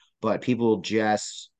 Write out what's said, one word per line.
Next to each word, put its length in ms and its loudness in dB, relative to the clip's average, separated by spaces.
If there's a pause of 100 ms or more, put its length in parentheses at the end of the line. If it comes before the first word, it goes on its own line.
(220)
but 220 -2
people 380 2
just 680 -2 (100)